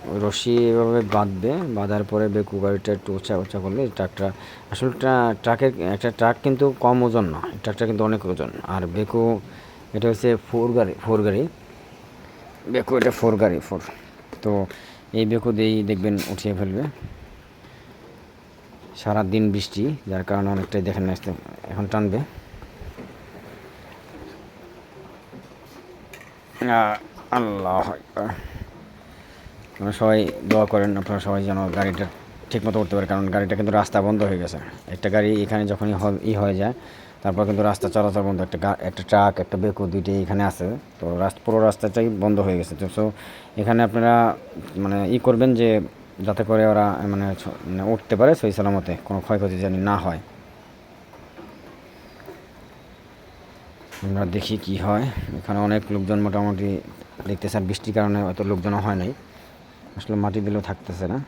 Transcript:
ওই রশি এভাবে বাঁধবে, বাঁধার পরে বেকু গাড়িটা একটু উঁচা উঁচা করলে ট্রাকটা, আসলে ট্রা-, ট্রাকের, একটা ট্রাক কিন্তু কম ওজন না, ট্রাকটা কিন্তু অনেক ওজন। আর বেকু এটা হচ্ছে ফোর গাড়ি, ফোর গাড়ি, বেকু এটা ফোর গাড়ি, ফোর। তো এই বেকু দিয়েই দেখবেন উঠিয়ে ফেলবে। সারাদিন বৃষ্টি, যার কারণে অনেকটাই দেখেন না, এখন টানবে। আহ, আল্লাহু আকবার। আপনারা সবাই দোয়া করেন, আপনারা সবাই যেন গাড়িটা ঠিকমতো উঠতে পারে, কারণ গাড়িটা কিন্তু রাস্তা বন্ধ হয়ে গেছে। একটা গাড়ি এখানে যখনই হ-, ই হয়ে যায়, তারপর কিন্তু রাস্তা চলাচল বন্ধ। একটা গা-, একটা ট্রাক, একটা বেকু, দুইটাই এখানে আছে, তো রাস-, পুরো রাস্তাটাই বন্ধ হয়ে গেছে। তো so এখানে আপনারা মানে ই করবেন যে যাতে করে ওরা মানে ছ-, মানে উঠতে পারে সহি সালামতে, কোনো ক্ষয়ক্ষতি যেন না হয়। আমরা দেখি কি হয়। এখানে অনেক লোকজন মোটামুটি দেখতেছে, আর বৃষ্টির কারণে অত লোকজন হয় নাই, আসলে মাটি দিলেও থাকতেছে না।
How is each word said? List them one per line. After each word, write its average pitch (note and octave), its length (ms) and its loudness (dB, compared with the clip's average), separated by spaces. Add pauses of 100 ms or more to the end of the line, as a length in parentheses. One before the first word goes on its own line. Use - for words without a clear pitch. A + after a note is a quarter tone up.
ওই G2 160 -4
রশি A2 360 2
এভাবে A#2 440 4
বাঁধবে, G#2 520 0 (140)
বাঁধার G#2 360 -2
পরে G#2+ 240 0
বেকু G2+ 320 -2
গাড়িটা G2+ 340 0
একটু G2 200 -4
উঁচা F#2+ 240 -2
উঁচা F#2+ 220 -4
করলে G2 280 -2
ট্রাকটা, G2 440 -4 (400)
আসলে B2 280 -2
ট্রা-, B2 420 4
ট্রাকের, A#2+ 400 2
একটা G2 300 -2
ট্রাক A#2 320 4
কিন্তু C3+ 360 2
কম B2 240 4
ওজন A2+ 220 2
না, D#2+ 160 -4 (220)
ট্রাকটা A2+ 220 -2
কিন্তু A2 180 0
অনেক G#2+ 220 0
ওজন। E2 240 -4 (180)
আর F#2 200 -4
বেকু G#2+ 520 0 (540)
এটা A2 160 0
হচ্ছে A2+ 280 2 (140)
ফোর A#2+ 220 2
গাড়ি, A2 200 4 (120)
ফোর A2 180 4
গাড়ি, G#2 240 2 (1200)
বেকু B2+ 300 0
এটা B2 140 4
ফোর A2+ 240 2
গাড়ি, F#2+ 240 2
ফোর। F#2 200 -8 (640)
তো G2+ 240 0 (480)
এই A2 120 2
বেকু A2+ 260 0
দিয়েই A2 320 2
দেখবেন G2+ 340 0 (120)
উঠিয়ে G2+ 260 -4
ফেলবে। F#2+ 280 -2 (2000)
সারাদিন G#2+ 560 2
বৃষ্টি, G2+ 440 -2 (140)
যার F#2 140 -4
কারণে G2 260 -2
অনেকটাই G2 320 -2
দেখেন F#2+ 220 -2
না, F#2 100 0 (500)
এখন G2+ 240 -6
টানবে। G#2 300 0
আহ, C#3+ 60 -2 (4000)
আল্লাহু G2+ 460 0
আকবার। F#2+ 520 -4 (1400)
আপনারা G2+ 180 -4
সবাই G#2+ 400 4 (180)
দোয়া G#2+ 160 6
করেন, G2+ 320 0
আপনারা G2 220 -2
সবাই G2 240 -2
যেন G2 240 0
গাড়িটা F#2+ 380 -2 (440)
ঠিকমতো G#2+ 320 0
উঠতে G2+ 140 -2
পারে, G2 120 0
কারণ G2 220 0
গাড়িটা G2+ 260 0
কিন্তু G2+ 160 0
রাস্তা G#2 300 4
বন্ধ G#2 220 2
হয়ে G2 140 0
গেছে। E2+ 200 -6 (300)
একটা F2+ 220 -4
গাড়ি G#2 340 4
এখানে G#2 240 0
যখনই G#2 260 0
হ-, G2 300 0
ই A2 100 0
হয়ে G2+ 220 2
যায়, G2+ 180 0 (480)
তারপর G2 240 2
কিন্তু G#2 180 2
রাস্তা G2+ 260 2
চলাচল G#2 320 2
বন্ধ। F#2+ 200 0
একটা F#2 160 -4
গা-, G2 220 0
একটা F#2 240 -8
ট্রাক, G2+ 360 4
একটা G#2 180 -2
বেকু, G2 300 0
দুইটাই G2 340 -2
এখানে G2 220 0
আছে, G2 340 -2 (220)
তো F2 180 -4
রাস-, F#2 180 0 (100)
পুরো A2+ 140 4
রাস্তাটাই A2 500 2
বন্ধ G#2 300 2
হয়ে F#2+ 180 2
গেছে। E2 180 -4
তো G2 200 -6
so G#2+ 160 0 (500)
এখানে A#2 220 4
আপনারা A#2 540 4 (380)
মানে G2 340 0
ই A#2+ 100 2
করবেন B2 360 4
যে A2+ 260 4 (440)
যাতে G#2 180 -2
করে A2 220 4
ওরা G#2 380 4
মানে G2 360 -2
ছ-, - 80 -12 (180)
মানে F#2 180 -4
উঠতে A2 320 0
পারে B2+ 200 6
সহি A2 160 0
সালামতে, G2 540 0
কোনো G2 140 -4
ক্ষয়ক্ষতি G2 400 0
যেন F#2+ 140 0
না G2 240 0
হয়। E2+ 220 -2 (3750)
আমরা G2 220 0
দেখি G2 320 -2
কি G2 180 -4
হয়। G#2 340 0 (280)
এখানে G2+ 220 -4
অনেক G#2 320 2
লোকজন G2+ 280 0
মোটামুটি G2+ 600 0 (480)
দেখতেছে, G2 300 -4
আর G2 60 0
বৃষ্টির F#2+ 300 -4
কারণে G#2 300 2
অত F#2 180 -4
লোকজন G2 320 -2
হয় G2+ 220 0
নাই, F#2+ 180 -4 (840)
আসলে G#2+ 180 -6
মাটি G#2 260 0
দিলেও G2+ 200 -2
থাকতেছে F#2 460 -8
না। A2 200 -2